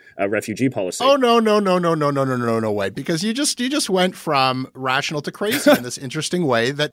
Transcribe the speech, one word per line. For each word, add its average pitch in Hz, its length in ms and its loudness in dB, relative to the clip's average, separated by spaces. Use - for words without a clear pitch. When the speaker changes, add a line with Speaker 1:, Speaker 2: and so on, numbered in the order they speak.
Speaker 1:
uh, 101 80 0
refugee 107 400 -2
policy. 98 360 -4
Speaker 2:
Oh, 277 120 4
no, 233 240 4
no, 214 180 4
no, 185 220 2
no, 165 160 2
no, 143 160 2
no, 139 120 0
no, 127 120 0
no, 117 240 0
no, 110 100 0
wait, 101 240 -2
because 156 300 -4
you 220 100 -2
just, 285 240 -2
you 247 100 -4
just 302 220 -2
went 185 240 0
from 131 600 0
rational 131 480 -2
to 185 100 -10
crazy 247 400 -2
in 247 100 4
this 120 160 -8
Speaker 1:
<laughs> 139 80 -10
Speaker 2:
interesting 156 400 -2
way 120 240 4
that 147 220 -4